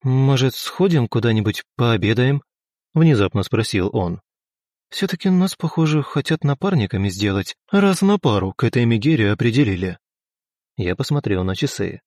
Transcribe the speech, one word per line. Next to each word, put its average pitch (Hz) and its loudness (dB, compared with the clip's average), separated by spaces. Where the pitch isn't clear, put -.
"Может, 131 2
сходим 165 0
куда-нибудь 110 0
пообедаем?" — 120 0
внезапно 123 4
спросил 104 -2
он. 87 -2
"Всё-таки 196 -4
нас, 185 2
похоже, 156 0
хотят - -4
напарниками 135 0
сделать, 98 -2
раз 196 2
на 202 2
пару 98 0
к - -2
этой 120 2
Мегере 117 2
определили". 104 0
Я 90 -4
посмотрел 101 -2
на 92 -2
часы. - -6